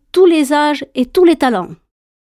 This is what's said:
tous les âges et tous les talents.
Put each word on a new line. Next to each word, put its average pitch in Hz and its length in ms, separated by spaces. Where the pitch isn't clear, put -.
tous 370 140
les 311 280
âges 294 320
et 254 100
tous 370 200
les 330 100
talents. 185 400